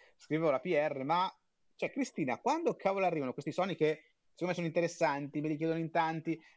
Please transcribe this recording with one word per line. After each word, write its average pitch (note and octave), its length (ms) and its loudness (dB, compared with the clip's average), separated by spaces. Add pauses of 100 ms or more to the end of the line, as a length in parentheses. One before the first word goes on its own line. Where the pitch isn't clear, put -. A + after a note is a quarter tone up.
(160)
scrivevo D#3+ 340 0
la C3 100 4
P - 80 -6
R, D3 360 0
ma, E3+ 260 2 (460)
cioè, - 160 -4
Cristina, D#3+ 480 -2
quando D4 360 0
cavolo G3 300 0
arrivano D3 280 0
questi - 180 -6
Sony F#3 240 -2
che D#3 340 0 (320)
secondo E3+ 80 -2
me F3+ 60 0
sono E3+ 140 -2
interessanti, D3+ 760 0
me D#3 80 -2
li D3+ 80 -2
chiedono D#3+ 220 0
in D#3+ 120 -4
tanti, D#3+ 480 0 (180)